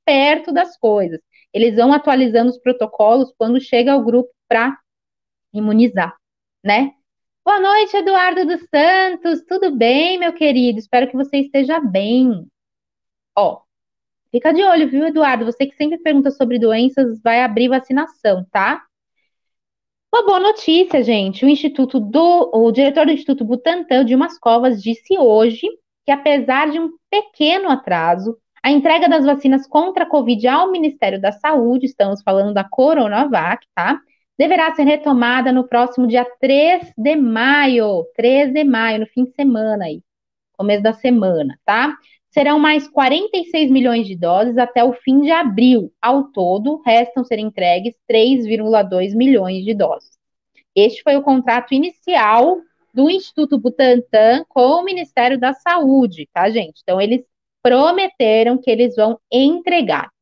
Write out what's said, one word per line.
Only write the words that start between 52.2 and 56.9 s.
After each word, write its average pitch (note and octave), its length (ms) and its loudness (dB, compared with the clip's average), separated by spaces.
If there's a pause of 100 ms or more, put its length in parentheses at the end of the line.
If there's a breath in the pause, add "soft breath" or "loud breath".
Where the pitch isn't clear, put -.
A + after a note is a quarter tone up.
do C4+ 160 2
Instituto D#4 500 -2
Butantan B3 880 2
com - 140 0
o D4+ 220 2
Ministério D4 540 -2
da B3 140 -2
Saúde, C4+ 840 0
tá, F#3 160 0
gente? G#3 320 -6
Então, F#3 200 -2